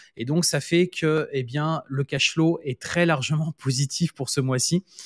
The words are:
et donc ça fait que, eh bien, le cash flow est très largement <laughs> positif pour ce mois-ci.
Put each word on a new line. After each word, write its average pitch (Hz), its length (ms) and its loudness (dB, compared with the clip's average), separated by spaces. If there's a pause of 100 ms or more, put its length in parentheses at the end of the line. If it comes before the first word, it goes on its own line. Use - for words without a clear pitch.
(180)
et 113 80 -6
donc 160 200 2
ça 143 140 0
fait 175 280 2
que, 156 440 0
eh 135 120 -2
bien, 151 420 -2
le 139 180 -2
cash 139 300 0
flow 165 300 2
est 135 180 -6
très 170 240 0
largement 156 460 2
<laughs> - 80 -10
positif 135 540 -2
pour - 180 -6
ce 139 100 0
mois-ci. 131 420 0 (220)